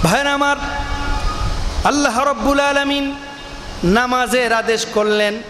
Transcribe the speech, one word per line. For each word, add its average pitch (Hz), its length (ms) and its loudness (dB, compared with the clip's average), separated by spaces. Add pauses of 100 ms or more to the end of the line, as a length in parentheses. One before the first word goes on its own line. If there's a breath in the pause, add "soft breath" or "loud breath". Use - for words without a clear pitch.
ভাইরা 277 300 2
আমার, 285 220 2 (1300)
আল্লাহ 269 400 2
রব্বুল 277 360 2
আলামিন 277 540 0 (720)
নামাজের 247 680 2
আদেশ 226 420 0
করলেন। 208 400 2 (160)